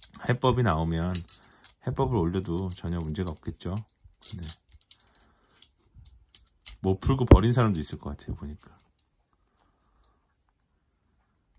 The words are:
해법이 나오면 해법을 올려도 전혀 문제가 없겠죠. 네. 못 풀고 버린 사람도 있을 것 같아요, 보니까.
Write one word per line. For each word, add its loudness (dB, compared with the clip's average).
해법이 2
나오면 0
해법을 -2
올려도 -2
전혀 -6
문제가 -6
없겠죠. -8
네. -10
못 0
풀고 0
버린 10
사람도 2
있을 -10
것 -10
같아요, -10
보니까. -16